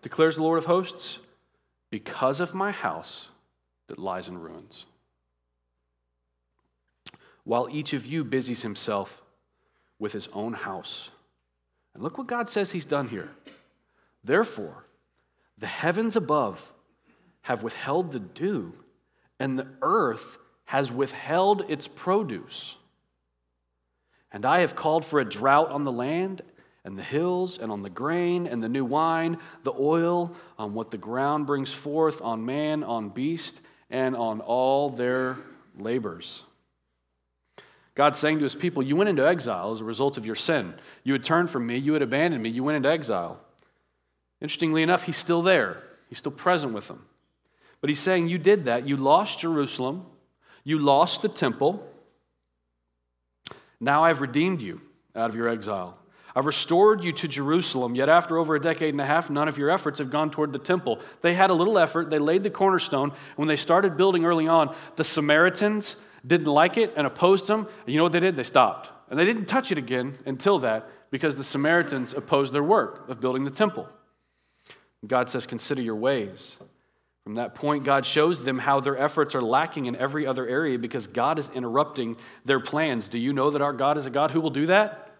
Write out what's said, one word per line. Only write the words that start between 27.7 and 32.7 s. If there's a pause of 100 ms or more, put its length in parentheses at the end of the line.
on
the
grain,
and
the
new
wine, (280)
the
oil, (220)
on
what
the
ground
brings
forth,
on
man,